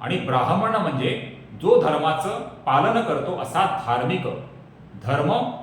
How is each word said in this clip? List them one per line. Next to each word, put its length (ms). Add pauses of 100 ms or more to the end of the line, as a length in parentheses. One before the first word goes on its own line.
आणि 180
ब्राह्मण 580
म्हणजे 600 (260)
जो 200
धर्माचं 580
पालन 600
करतो 400
असा 460
धार्मिक. 400 (800)
धर्म 440 (120)